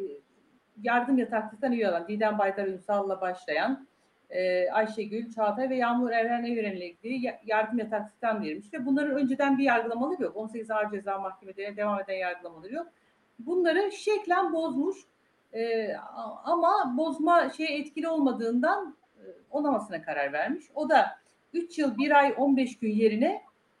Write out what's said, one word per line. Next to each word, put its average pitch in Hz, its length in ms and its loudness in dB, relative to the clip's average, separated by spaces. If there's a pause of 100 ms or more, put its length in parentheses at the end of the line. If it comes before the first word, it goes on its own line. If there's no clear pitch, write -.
(840)
yardım 240 340 4
yataklıktan 226 540 -2
üye 226 180 2
olan 170 180 0
Didem 214 300 0
Baydar 196 300 0
Ünsal'la 190 540 -2
başlayan, 180 640 -2 (420)
e, 180 400 0
Ayşegül 214 640 -2
Çağatay 220 360 0
ve 262 60 -2
Yağmur 240 360 0
Eren 233 320 0
Evren'le 214 380 -4
ilgili 226 440 -6
ya-, 226 200 -6
yardım 214 340 0
yataklıktan 214 640 -4
verilmiş 156 300 -8
ve 269 120 -6
bunların 285 300 2
önceden 277 420 2
bir 269 60 2
yargılamaları 240 600 0
yok. 175 120 -4
On 220 120 -6
sekiz 220 240 -8
Ağır 208 200 0
Ceza 196 280 -4
Mahkemelerine 196 580 -10
devam 208 220 0
eden 196 160 -6
yargılamaları 175 580 -8
yok. 339 140 -8 (520)
Bunları 349 520 2
şeklen 381 640 0
bozmuş. 320 440 -2 (560)
E, 226 400 -2
a-, - 500 -12
ama 339 540 2
bozma 311 520 4
şeye 302 280 -2
etkili 302 300 -6
olmadığından, 277 880 0 (220)
e, 208 60 -20 (260)
onamasına 220 520 0
karar 143 320 -2
vermiş. 208 320 -2 (100)
O 294 140 -2
da 262 280 6 (360)
üç 339 260 -4
yıl, 262 180 0
bir 285 220 6
ay, 277 180 6
on 269 200 4
beş 254 220 -2
gün 220 120 -2
yerine, 226 500 2 (400)